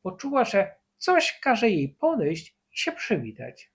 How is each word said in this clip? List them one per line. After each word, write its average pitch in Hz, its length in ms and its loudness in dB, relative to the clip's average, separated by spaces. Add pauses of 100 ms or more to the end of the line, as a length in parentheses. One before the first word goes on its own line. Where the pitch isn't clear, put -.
poczuła, 254 440 -2
że 196 300 0 (220)
coś - 420 2
każe 233 300 2
jej 143 200 0
podejść 170 680 -2 (160)
i - 40 -8
się - 140 -4
przywitać. 127 840 -8